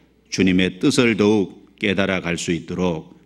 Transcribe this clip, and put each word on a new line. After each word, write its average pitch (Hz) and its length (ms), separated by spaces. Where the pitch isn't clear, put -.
주님의 92 480
뜻을 127 380
더욱 104 640
깨달아 95 400
갈 85 180
수 - 140
있도록 85 720